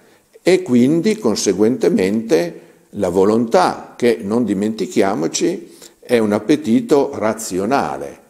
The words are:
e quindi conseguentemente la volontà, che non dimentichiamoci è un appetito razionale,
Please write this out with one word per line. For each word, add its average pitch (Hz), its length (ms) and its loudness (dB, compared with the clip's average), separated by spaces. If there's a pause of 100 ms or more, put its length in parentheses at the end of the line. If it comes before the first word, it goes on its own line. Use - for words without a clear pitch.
(420)
e 180 200 2
quindi 160 560 2
conseguentemente 110 1500 0 (260)
la 95 160 -2
volontà, 110 880 2
che 120 240 0
non 113 240 -2
dimentichiamoci 110 1300 -2 (220)
è - 180 0
un 107 160 2
appetito 120 800 2
razionale, 98 1040 -4 (100)